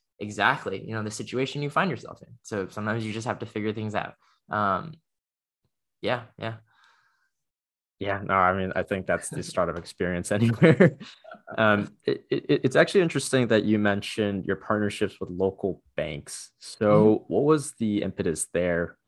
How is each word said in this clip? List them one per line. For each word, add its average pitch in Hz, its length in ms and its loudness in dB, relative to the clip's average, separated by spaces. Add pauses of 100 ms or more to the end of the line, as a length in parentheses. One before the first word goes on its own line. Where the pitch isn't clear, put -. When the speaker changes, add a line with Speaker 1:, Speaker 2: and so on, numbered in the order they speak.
(180)
Speaker 1:
exactly, 104 680 -2
you 110 80 -8
know, 110 80 -4
the 107 80 -6
situation 127 520 -6
you 143 80 -4
find 170 200 0
yourself - 320 -10
in. - 60 -20 (140)
So 95 260 -6
sometimes 110 380 -4
you 107 60 -6
just 113 140 -8
have 110 140 -4
to 113 60 -10
figure 107 260 -6
things 107 220 -6
out. - 200 -6 (360)
Um, 101 440 -2 (1080)
yeah, 117 220 -2 (140)
yeah. 113 200 -8 (1400)
Speaker 2:
Yeah, 98 240 -4
no, 98 100 -2
I 92 220 4
mean, 95 200 -2
I 92 80 -2
think 95 220 -4
that's 87 240 -2
the - 120 -8
startup 85 340 -2
experience 87 560 -4
<laughs> - 0 -
anywhere. 117 640 6 (600)
Um, 104 360 2 (120)
it, - 260 -2
it, 139 340 0
it's 131 120 2
actually 175 240 4
interesting 131 480 0
that 110 160 4
you 107 140 2
mentioned 101 680 0
your 98 100 0
partnerships 104 600 -2
with 90 120 -8
local 92 520 -2 (140)
banks. - 640 -8
So 107 640 4
Speaker 1:
Mm-hmm. - 20 -
Speaker 2:
what 101 160 0
was 151 360 2
the 107 240 -2
impetus 92 520 -4
there? 85 540 -2